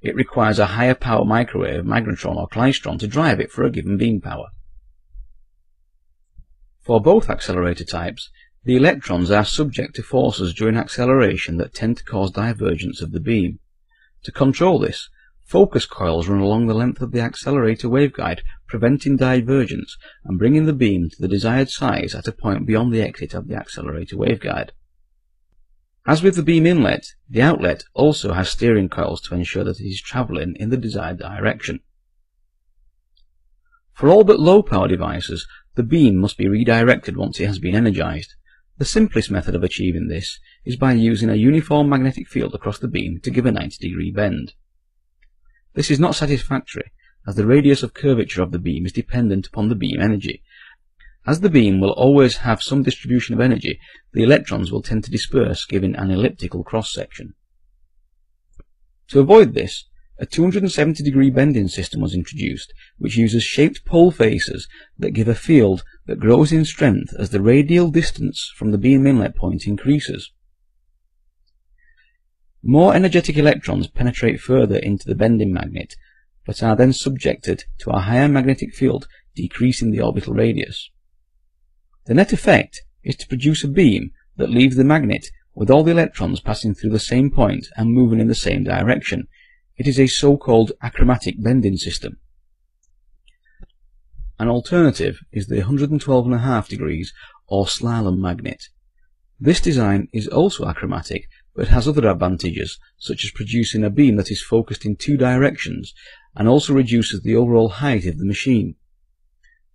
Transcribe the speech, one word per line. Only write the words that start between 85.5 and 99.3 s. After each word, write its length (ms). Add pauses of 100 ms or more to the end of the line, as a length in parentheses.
with 160
all 140
the 80
electrons 480
passing 340
through 160
the 80
same 320
point 460
and 160
moving 280
in 80
the 60
same 300
direction. 640 (480)
It 100
is 140
a 60
so-called 640 (100)
achromatic 600
bending 340
system. 420 (2250)
An 100
alternative 720 (120)
is 140
the 140
hundred 300
and 100
twelve 260
and 80
a 40
half 300
degrees 460 (320)
or 180
slalom 540
magnet. 460 (760)